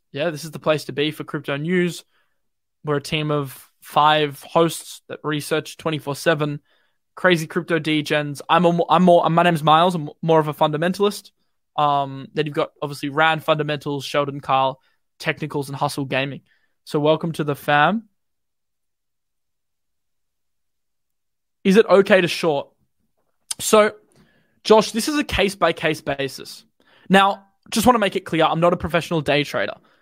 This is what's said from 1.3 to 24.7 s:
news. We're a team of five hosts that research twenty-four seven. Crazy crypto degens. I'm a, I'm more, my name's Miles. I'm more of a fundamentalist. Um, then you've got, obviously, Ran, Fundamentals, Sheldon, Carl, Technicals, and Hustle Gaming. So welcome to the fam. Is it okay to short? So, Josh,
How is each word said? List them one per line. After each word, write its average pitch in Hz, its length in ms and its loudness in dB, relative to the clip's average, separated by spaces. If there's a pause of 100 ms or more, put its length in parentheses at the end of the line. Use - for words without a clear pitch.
news. 175 480 -2 (800)
We're 147 140 -2
a 139 40 -4
team 151 300 -4
of 143 480 -6
five 151 640 0
hosts - 640 -2
that - 160 -14
research 151 540 -6
twenty-four 143 380 -6
seven. 151 440 -2 (560)
Crazy 165 320 0
crypto 165 320 -2
degens. 151 720 -2
I'm 165 160 4
a, 170 140 2 (100)
I'm 175 140 4
more, 170 260 6
my 165 140 2
name's 165 200 2
Miles. 165 300 4
I'm 151 160 -6 (120)
more 160 180 4
of 151 80 0
a 147 60 -6
fundamentalist. 180 800 -2 (440)
Um, 143 580 -2
then 151 120 -2
you've 147 100 -10
got, 156 160 -2 (100)
obviously, 147 280 -8
Ran, 160 320 2
Fundamentals, 147 640 -4
Sheldon, 143 340 -4
Carl, 135 400 -2 (380)
Technicals, 147 520 -6
and 139 60 -10
Hustle 143 300 -4
Gaming. 135 360 -6 (440)
So - 140 -4
welcome 156 340 0
to 160 100 -4
the 143 120 -4
fam. 156 540 0 (3500)
Is 190 120 4
it 220 100 6
okay 196 360 6
to 170 60 0
short? 151 420 -2 (920)
So, 214 320 4 (720)
Josh, 214 280 4